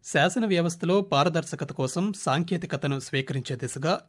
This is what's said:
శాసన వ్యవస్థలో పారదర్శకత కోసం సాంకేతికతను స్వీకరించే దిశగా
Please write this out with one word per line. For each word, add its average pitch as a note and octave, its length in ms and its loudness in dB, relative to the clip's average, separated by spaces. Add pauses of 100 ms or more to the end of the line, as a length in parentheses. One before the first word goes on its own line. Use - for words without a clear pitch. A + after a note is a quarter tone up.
శాసన F3+ 420 2
వ్యవస్థలో F3 540 2
పారదర్శకత D#3 720 0
కోసం E3+ 400 0
సాంకేతికతను D3+ 880 -2
స్వీకరించే C3+ 560 -4
దిశగా C3+ 520 -2